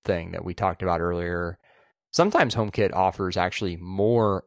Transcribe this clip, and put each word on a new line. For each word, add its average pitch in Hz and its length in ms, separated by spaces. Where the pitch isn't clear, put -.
thing 87 280
that 85 120
we 90 100
talked 90 280
about 87 180
earlier, 87 580
sometimes 208 440
HomeKit 107 360
offers 92 440
actually 90 400
more 98 720